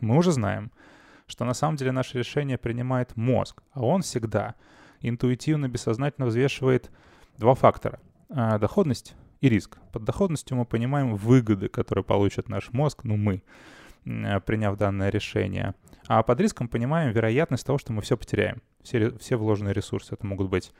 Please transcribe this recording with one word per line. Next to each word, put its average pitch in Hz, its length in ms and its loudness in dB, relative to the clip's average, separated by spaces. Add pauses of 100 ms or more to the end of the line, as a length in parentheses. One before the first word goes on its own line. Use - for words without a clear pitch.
Мы 117 160 4
уже 175 160 6
знаем, 101 380 -2 (560)
что - 180 -6
на 123 80 0
самом 151 240 -2
деле 131 160 -2
наше 131 240 -4
решение 131 400 -2
принимает 123 580 -2
мозг, 117 560 0
а 123 140 -4
он 175 160 2
всегда 110 540 -4 (440)
интуитивно, 127 680 -2
бессознательно 120 580 -2
взвешивает 127 640 0 (460)
два 123 180 6
фактора — - 460 2 (280)
а, 113 300 0
доходность 127 560 0 (240)
и 139 80 4
риск. 110 300 2 (160)
Под 113 100 -6
доходностью 147 540 -2
мы 120 80 0
понимаем 127 500 0
выгоды, 107 540 4
которые 101 340 -2
получит 101 460 0
наш 101 240 -8
мозг, 139 320 -2
ну, 107 100 -2
мы, 104 280 0 (600)
м, 107 380 -4
приняв 107 340 0
данное 98 340 0
решение. 98 640 -2 (320)
А 113 140 4
под 123 200 2
риском 202 260 0
понимаем 131 460 0
вероятность 117 520 0
того, 135 120 0
что - 160 -6
мы 104 80 -4
всё 123 160 0
потеряем. 98 440 -2 (220)
Все - 140 -4
ре-, 110 220 0
все - 180 -2
вложенные 104 360 0
ресурсы. 104 420 -6
Это - 100 -12
могут 98 240 -2
быть 92 300 -4